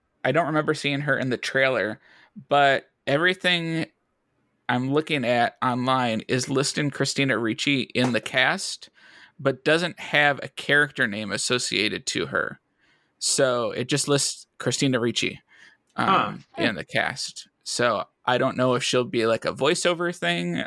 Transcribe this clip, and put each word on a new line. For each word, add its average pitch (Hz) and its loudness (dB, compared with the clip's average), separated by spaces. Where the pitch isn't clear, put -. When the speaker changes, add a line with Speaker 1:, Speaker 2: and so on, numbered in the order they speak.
Speaker 1:
I 131 2
don't 135 2
remember 151 0
seeing 143 -2
her 143 0
in 131 -2
the 120 0
trailer, 127 0
but 143 4
everything 165 0
I'm 127 0
looking 151 0
at 120 2
online 123 0
is 127 -2
listing 139 0
Christina 135 0
Ricci 120 0
in 127 0
the 113 0
cast, - -2
but 135 -2
doesn't 165 0
have 147 2
a - -10
character 143 0
name 101 -6
associated 101 -2
to - -2
her. - -4
So 123 0
it - -4
just 143 0
lists - 0
Christina 127 0
Ricci, 113 -2
um, 120 0
Speaker 2:
Huh. 117 -4
Speaker 1:
in 113 0
the 73 -10
cast. - -4
So 113 0
I 127 2
don't 127 0
know 127 2
if 117 -2
she'll 127 2
be, 113 0
like, 113 0
a 85 -2
voiceover 175 0
thing. 175 -4